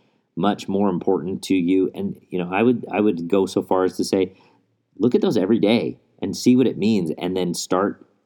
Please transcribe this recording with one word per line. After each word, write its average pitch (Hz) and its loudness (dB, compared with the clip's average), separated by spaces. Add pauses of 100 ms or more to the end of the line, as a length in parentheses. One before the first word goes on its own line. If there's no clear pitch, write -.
(360)
much 95 -2
more 98 0
important 90 -2
to 98 0
you? 92 2
And, 95 -8 (100)
you 92 -6
know, 90 -4
I 98 0
would, 120 2
I 95 0
would 87 0
go 95 2
so 95 -2
far 92 0
as 90 -2
to 95 -4
say, 95 0 (640)
look 120 2
at - 2
those 175 0
every 101 2
day 110 2 (220)
and 95 -6
see 123 4
what 127 4
it - -2
means, 92 0
and 90 -4
then 90 -2
start, - -2 (200)